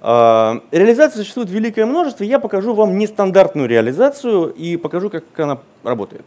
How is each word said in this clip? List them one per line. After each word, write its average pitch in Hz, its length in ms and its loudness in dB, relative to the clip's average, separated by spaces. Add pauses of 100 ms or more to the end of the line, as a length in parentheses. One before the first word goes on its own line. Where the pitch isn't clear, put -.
А, 113 600 4 (120)
реализаций 226 480 2
существует 208 280 -8
великое 220 380 -2
множество, 277 380 -4
я 240 160 0
покажу 208 340 -4
вам 202 240 0
нестандартную 190 680 2
реализацию 170 840 0
и 170 240 -6
покажу, 170 320 -6
как 165 140 -8 (160)
она 143 220 -4 (240)
работает. 113 420 -6